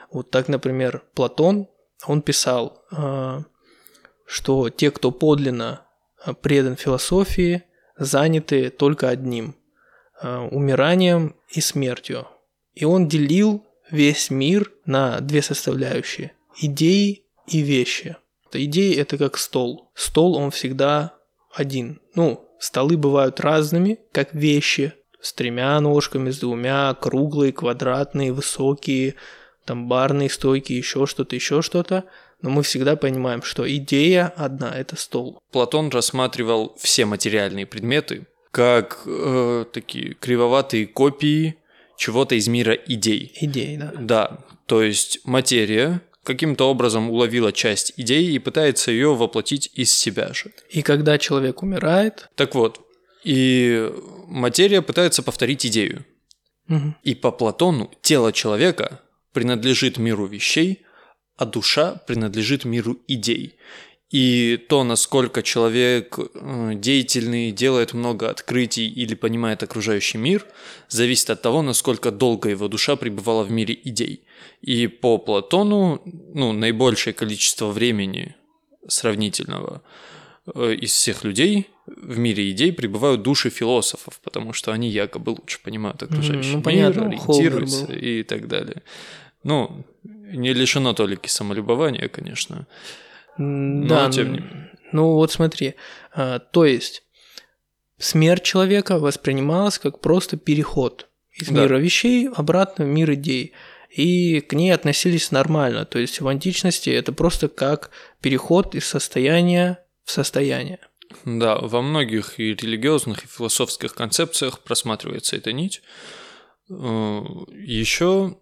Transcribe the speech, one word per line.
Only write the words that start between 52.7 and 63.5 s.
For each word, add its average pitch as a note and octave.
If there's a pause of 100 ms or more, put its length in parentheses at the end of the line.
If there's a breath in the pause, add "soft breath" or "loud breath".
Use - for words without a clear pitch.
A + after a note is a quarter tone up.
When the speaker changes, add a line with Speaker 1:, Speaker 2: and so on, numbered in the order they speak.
Speaker 2:
и B2 (380)
материя F3
пытается E3+
повторить C3
идею. G#2+ (640)
Speaker 1:
Мгм. D3+
Speaker 2:
И C3
по A#2+
Платону B2 (120)
тело A#2+
человека A#2 (320)
принадлежит B2
миру A2
вещей, D#3 (540 soft breath)
а -
душа C#3+ (120)
принадлежит A2
миру A#2 (120)
идей. - (540 loud breath)